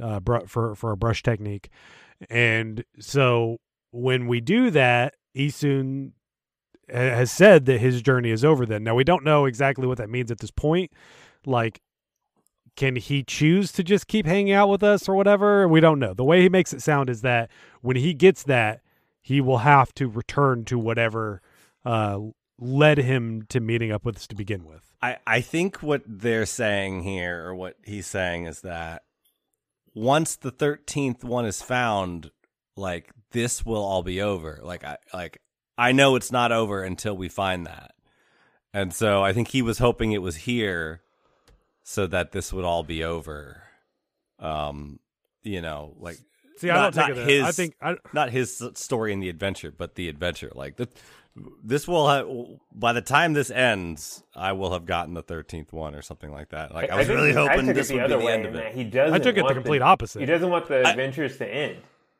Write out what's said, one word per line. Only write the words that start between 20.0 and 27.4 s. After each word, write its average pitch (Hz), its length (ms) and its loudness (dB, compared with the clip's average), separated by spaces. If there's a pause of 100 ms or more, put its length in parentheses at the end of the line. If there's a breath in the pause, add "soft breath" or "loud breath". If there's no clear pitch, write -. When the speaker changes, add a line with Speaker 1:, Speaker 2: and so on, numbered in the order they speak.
Speaker 1:
return 120 580 0
to 123 140 -2
whatever, 110 640 -2 (420 soft breath)
uh, 107 360 -2 (380)
led 143 420 4
him 117 500 -2
to 127 100 0
meeting 113 320 -2
up 104 140 -4
with 113 100 -4
us - 120 -18
to 104 80 -14
begin 98 280 -8
with. 78 380 -20
Speaker 2:
I, 123 160 -4 (100)
I 113 140 4
think 175 420 -4
what 147 240 0
they're 113 380 0
saying 98 580 -2
here, 87 420 -6